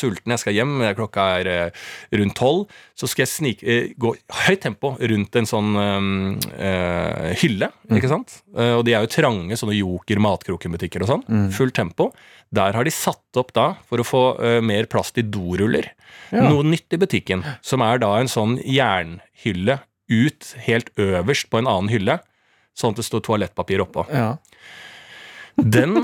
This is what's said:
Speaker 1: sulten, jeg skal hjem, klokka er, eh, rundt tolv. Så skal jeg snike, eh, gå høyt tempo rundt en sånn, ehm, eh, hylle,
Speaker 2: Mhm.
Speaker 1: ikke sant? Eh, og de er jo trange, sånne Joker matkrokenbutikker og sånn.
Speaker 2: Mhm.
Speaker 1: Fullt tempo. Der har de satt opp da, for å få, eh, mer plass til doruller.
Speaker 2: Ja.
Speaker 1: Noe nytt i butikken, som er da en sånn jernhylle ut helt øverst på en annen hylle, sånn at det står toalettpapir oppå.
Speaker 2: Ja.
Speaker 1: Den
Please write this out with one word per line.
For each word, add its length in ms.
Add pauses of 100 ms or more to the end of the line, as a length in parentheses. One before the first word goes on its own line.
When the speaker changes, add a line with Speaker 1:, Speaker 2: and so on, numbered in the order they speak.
Speaker 1:
sulten, 220
jeg 80
skal 160
hjem, 400
klokka 460
er, 80
eh, 220 (460)
rundt 180
tolv. 320 (300)
Så 120
skal 180
jeg 320
snike, 100
eh, 200 (100)
gå 160 (160)
høyt 320
tempo 360
rundt 380
en 80
sånn, 320
ehm, 640 (200)
eh, 760
hylle, 360 (160)
Speaker 2:
Mhm. 120
Speaker 1:
ikke 100
sant? 320 (160)
Eh, 140
og 140
de 100
er 60
jo 80
trange, 460
sånne 220
Joker 440
matkrokenbutikker 800
og 60
sånn. 200
Speaker 2:
Mhm. 220
Speaker 1:
Fullt 240
tempo. 380 (400)
Der 200
har 120
de 60
satt 460
opp 160
da, 220 (140)
for 100
å 60
få, 360
eh, 200
mer 260
plass 240
til 140
doruller. 640 (440)
Speaker 2:
Ja. 180
Speaker 1:
Noe 140
nytt 300
i 40
butikken, 460 (200)
som 200
er 160
da 200
en 80
sånn 380
jernhylle 1160 (280)
ut 460 (120)
helt 300
øverst 540
på 80
en 80
annen 240
hylle, 300 (560)
sånn 140
at 60
det 100
står 160
toalettpapir 580
oppå. 320
Speaker 2:
Ja. 240 (1200)
Speaker 1:
Den 440